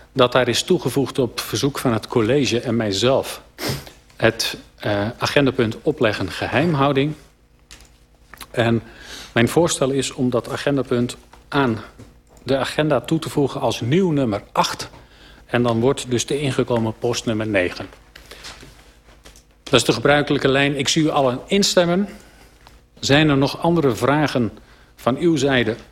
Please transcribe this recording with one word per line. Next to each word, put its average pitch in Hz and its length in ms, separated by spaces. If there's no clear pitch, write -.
dat 123 200
daar 123 160
is 113 140
toegevoegd 139 560
op 127 220
verzoek - 380
van 127 140
het 107 140
college 120 540
en 113 160
mijzelf... 110 680
het, - 400
eh, 101 300
agendapunt 123 640
opleggen 104 480
geheimhouding. 139 840
En 113 320
mijn 120 160
voorstel 160 420
is 135 220
om 127 180
dat 120 200
agendapunt 127 680
aan 131 300
de 131 140
agenda 147 440
toe 160 180
te 156 100
voegen 135 320
als 117 200
nieuw 170 300
nummer 127 320
acht. - 360
En 131 160
dan 117 180
wordt 127 300
dus 120 160
de 143 140
ingekomen 120 580
post 120 260
nummer 107 220
negen. 95 400
Dat - 180
is - 60
de 156 60
gebruikelijke 143 560
lijn. 139 280
Ik 131 120
zie 160 140
u 151 60
allen 139 380
instemmen. 190 640
Zijn 147 280
er 143 80
nog 135 220
andere 165 360
vragen 127 580
van 123 200
uw 170 200
zijde 123 380